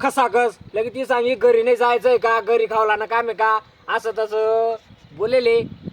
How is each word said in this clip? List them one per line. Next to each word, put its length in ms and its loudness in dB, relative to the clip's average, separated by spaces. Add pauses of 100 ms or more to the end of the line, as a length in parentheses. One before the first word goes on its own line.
खसाखस. 580 0 (160)
लगे 140 -4
ती 180 -8
सांगी, 280 0
"घरी 280 4
नाही 140 2
जायचंय 400 2
का? 240 2
घरी 260 0
खावला 300 0
ना 80 -4
काम 220 -2
आहे 80 -6
का?" 240 0 (300)
असं 300 -4
तसं 560 0 (420)
बोलेले, 460 0 (300)